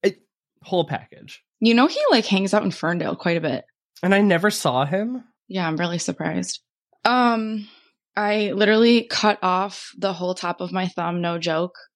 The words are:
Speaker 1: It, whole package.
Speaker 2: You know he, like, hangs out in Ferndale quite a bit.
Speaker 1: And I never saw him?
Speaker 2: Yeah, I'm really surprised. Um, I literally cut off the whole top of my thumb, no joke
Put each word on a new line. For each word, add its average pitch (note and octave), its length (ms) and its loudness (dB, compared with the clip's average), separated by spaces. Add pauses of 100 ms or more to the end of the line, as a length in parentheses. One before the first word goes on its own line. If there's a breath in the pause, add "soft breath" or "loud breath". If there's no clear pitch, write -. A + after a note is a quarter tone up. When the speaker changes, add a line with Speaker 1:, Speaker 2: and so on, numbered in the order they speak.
Speaker 1:
It, G3 180 -2 (440)
whole F3 220 -2
package. - 580 -12 (160)
Speaker 2:
You A3+ 160 4
know B3 120 6
he, - 120 -4 (120)
like, A#3+ 140 4
hangs F#3+ 280 0
out G#3 100 2
in F#3 80 -2
Ferndale E3 440 -4
quite E3+ 220 -2
a D#3+ 40 -4
bit. C#3+ 240 -4 (380)
Speaker 1:
And F#3 100 4
I G3 80 4
never G3 300 4
saw C3+ 340 0
him? A3 380 -4 (240)
Speaker 2:
Yeah, F#3 200 -4
I'm D#3 100 -2
really E3+ 220 -4
surprised. E3 640 -6 (420)
Um, A3+ 640 0 (480 soft breath)
I G#3 380 0
literally A3 500 4
cut G#3+ 400 0
off F#3+ 540 -2
the F#3+ 160 -2
whole F3+ 200 -4
top F3 280 -6
of F3 100 -8
my F#3 160 -2
thumb, F3 340 -4
no E3+ 160 -2
joke E3+ 380 -4 (200)